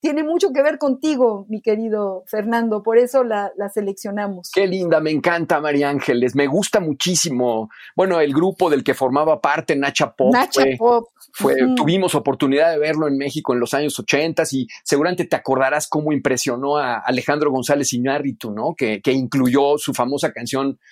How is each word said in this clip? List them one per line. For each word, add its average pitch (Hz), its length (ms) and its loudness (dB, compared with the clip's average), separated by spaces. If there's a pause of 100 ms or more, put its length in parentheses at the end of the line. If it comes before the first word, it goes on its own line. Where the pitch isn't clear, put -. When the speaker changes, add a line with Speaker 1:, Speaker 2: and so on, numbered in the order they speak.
Speaker 1:
tiene 302 240 0
mucho 330 280 0
que 269 100 2
ver 294 160 2
contigo, 262 680 0
mi 214 140 -8
querido 208 640 -2
Fernando, 220 560 -2
por 226 160 4
eso 247 240 4
la, 208 340 -2
la 202 120 -4
seleccionamos. 202 840 -6
Speaker 2:
Qué 196 140 2
linda, 175 320 2
me 156 140 0
encanta, 165 480 0
María 143 300 0
Ángeles, 127 440 0
me 143 140 4
gusta 196 320 0
muchísimo. 127 880 0 (260)
Bueno, 175 260 2
el 143 120 2
grupo 175 360 2
del 147 140 2
que 135 120 0
formaba 147 460 0
parte, 151 360 0
Nacha 139 360 -2
Pop, 131 200 2
Speaker 1:
Nacha - 300 2
Speaker 2:
fue, 131 140 2
Speaker 1:
Pop. 233 320 2 (240)
Speaker 2:
fue, 139 300 0
Speaker 1:
Ujú. 254 140 2
Speaker 2:
tuvimos 185 400 0
oportunidad 143 560 2
de 156 80 0
verlo 156 260 0
en 139 100 0
México 139 360 -4
en 123 80 2
los 120 140 -2
años 143 260 -2
ochentas 151 540 0
y 131 120 -2 (160)
seguramente 151 440 0
te 135 100 0
acordarás 131 500 0
cómo 151 240 -4
impresionó 139 680 -2
a 123 200 -2
Alejandro 139 540 -2
González 135 400 -2
Iñárritu, 131 580 -4
¿no? 120 240 -4
Que, 107 260 -4
que 127 120 0
incluyó 135 680 2
su - 160 -6
famosa 131 380 -2
canción 135 480 -6 (120)